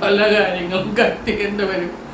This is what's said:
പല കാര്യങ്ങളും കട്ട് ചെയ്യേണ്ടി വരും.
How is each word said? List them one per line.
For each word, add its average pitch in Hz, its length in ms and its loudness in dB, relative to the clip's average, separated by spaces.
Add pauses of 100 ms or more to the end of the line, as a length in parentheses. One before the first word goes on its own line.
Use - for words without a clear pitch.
പല 202 140 4 (180)
കാര്യങ്ങളും 185 540 0 (120)
കട്ട് - 280 0
ചെയ്യേണ്ടി 208 420 -2
വരും. 175 200 -4 (220)